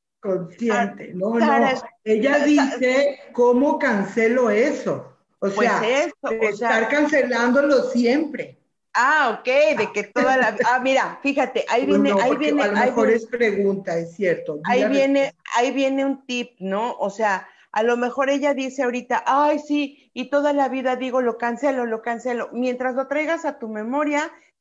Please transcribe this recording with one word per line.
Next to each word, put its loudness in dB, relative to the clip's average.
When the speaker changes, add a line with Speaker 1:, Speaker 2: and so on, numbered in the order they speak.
Speaker 1:
Consciente, -4
Speaker 2:
Sa-, -14
Speaker 1:
no, -2
Speaker 2:
Sara 4
Speaker 1:
no. -
Speaker 2:
es-, -4
Speaker 1:
Ella 2
Speaker 2:
Sa-, 2
Speaker 1:
dice, 2
"¿Cómo 2
cancelo 0
eso?" -2
O -2
Speaker 2:
Pues 0
Speaker 1:
sea, 0
Speaker 2:
eso, 0
o -6
Speaker 1:
estar -2
Speaker 2:
sea, 0
Speaker 1:
cancelándolo 2
siempre. -2
Speaker 2:
Ah, 2
ok, -20
de -2
que -4
toda 0
la, 2
ah, 4
mira, 0
fíjate, -2
ahí 0
Speaker 1:
Pues 4
Speaker 2:
viene, 4
Speaker 1:
no, 4
Speaker 2:
ahí 2
Speaker 1:
porque 0
Speaker 2:
viene, 2
Speaker 1:
a 2
lo 0
Speaker 2:
ahí 4
Speaker 1:
mejor 2
Speaker 2:
viene, 4
Speaker 1:
es -4
pregunta, -2
es -8
cierto. -2
Di -12
Speaker 2:
ahí 2
Speaker 1:
la 2
Speaker 2:
viene, 2
Speaker 1:
respuesta. -6
Speaker 2:
ahí 2
viene 0
un -4
tip, -6
¿no? -4
O -4
sea, -2
a 0
lo 2
mejor -2
ella 0
dice -4
ahorita, -4
"Ay, 2
sí, -6
y -8
toda 2
la 0
vida -2
digo, -2
lo -2
cancelo, -2
lo -6
cancelo." -6
Mientras -2
lo -4
traigas -4
a -4
tu -10
memoria, -4